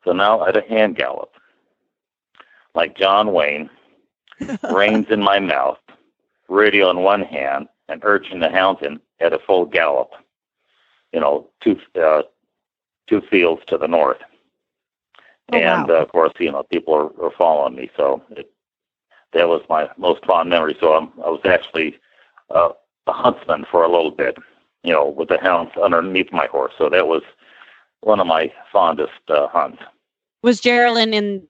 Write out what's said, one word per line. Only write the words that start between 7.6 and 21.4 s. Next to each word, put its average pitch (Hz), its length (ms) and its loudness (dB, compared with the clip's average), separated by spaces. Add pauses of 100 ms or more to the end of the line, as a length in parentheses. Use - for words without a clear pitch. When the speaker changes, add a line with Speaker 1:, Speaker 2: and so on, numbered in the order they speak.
Speaker 1:
and 82 160 -10
urging 98 360 -2
the 82 100 0
hounds 92 320 0
in 73 160 -8 (220)
at 82 140 0
a 73 40 -2
full 90 280 0
gallop, 73 460 -2 (1000)
you 82 80 -2
know, 71 300 -2 (100)
two, 104 180 0 (220)
uh, 78 220 2 (840)
two 104 140 0
fields 85 460 0
to 82 100 -4
the 78 120 -4
north. 78 280 2 (1400)
Speaker 2:
Oh, 82 60 2
Speaker 1:
And, 82 300 0
Speaker 2:
wow. 85 80 4
Speaker 1:
uh, 80 60 4
of - 100 -4
course, 80 260 2
you 82 120 -2
know, 69 120 -8
people 80 320 -2
are, 76 320 -2
are 76 100 -4
following 73 400 0
me. 65 200 -12
So 69 340 -2
it, - 200 -18 (840)
that 85 140 2
was 85 200 0
my 78 300 -2
most 90 260 -2
fond 85 240 0
memory. 80 320 0
So 80 140 4
I'm, 80 180 -2 (100)
I - 60 -4
was 78 160 -6